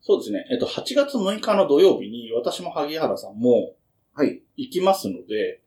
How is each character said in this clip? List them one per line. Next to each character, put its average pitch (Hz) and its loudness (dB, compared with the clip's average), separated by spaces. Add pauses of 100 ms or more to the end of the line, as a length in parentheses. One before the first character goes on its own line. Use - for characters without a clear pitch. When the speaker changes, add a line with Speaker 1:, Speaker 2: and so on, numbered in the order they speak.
Speaker 1:
そ 101 2
う - -2
で - -10
す 107 -8
ね。 - -6
え 247 0
っ - -2
と、 127 0
八 - -6
月 285 0
六 208 -2
日 220 0
の 190 4
土 143 4
曜 185 8
日 101 -10
に、 113 -10
私 170 -2
も 165 -8
萩 156 -4
原 127 -2
さ 95 -12
ん 101 -16
も、 113 2 (400)
Speaker 2:
は 151 0
い。 180 -4 (160)
Speaker 1:
行 135 -10
き 180 -2
ま 190 4
す - -8
の 95 -8
で 98 -4